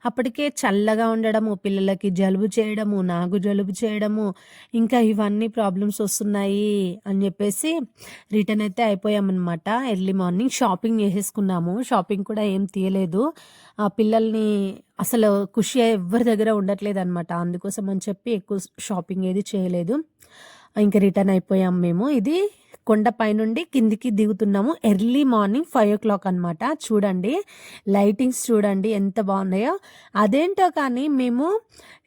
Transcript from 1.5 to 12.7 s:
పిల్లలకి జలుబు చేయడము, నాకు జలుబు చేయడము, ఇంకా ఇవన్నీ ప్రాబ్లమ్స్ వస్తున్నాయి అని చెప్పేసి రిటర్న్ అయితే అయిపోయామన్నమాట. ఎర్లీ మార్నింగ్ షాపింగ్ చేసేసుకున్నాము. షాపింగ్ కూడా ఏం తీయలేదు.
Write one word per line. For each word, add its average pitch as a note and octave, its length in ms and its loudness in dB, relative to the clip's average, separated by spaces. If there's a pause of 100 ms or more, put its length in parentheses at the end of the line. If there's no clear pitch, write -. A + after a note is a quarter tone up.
పిల్లలకి G3 560 -2
జలుబు F#3+ 340 0
చేయడము, G#3 580 -2
నాకు F3+ 360 -2
జలుబు G3 340 -2 (120)
చేయడము, G#3+ 500 -2 (400)
ఇంకా A3+ 240 2
ఇవన్నీ G#3+ 500 2
ప్రాబ్లమ్స్ G#3 520 -2
వస్తున్నాయి G3+ 1040 -2
అని G3 180 0
చెప్పేసి G#3 560 -2 (520)
రిటర్న్ G#3+ 300 0
అయితే G#3+ 200 -2
అయిపోయామన్నమాట. G3 880 -2
ఎర్లీ G#3 440 -2
మార్నింగ్ F#3+ 380 0
షాపింగ్ A3 500 0
చేసేసుకున్నాము. F#3+ 840 -2
షాపింగ్ G3+ 420 -2
కూడా G#3+ 180 -4
ఏం G3 220 0
తీయలేదు. F#3+ 680 -2 (480)